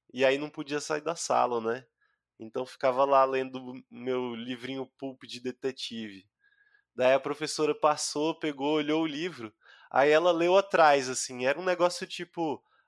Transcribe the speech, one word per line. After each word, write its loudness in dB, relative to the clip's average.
e 0
aí 4
não -8
podia -6
sair -4
da -4
sala, 0
né? -4
Então -8
ficava 0
lá 6
lendo -2
o -14
meu -6
livrinho -10
pulp -14
de -14
detetive. -10
Daí 4
a 4
professora -2
passou, 0
pegou, -2
olhou 0
o -2
livro, -8
aí 4
ela 6
leu 4
atrás, 6
assim, -6
era 2
um -8
negócio 0
tipo, -6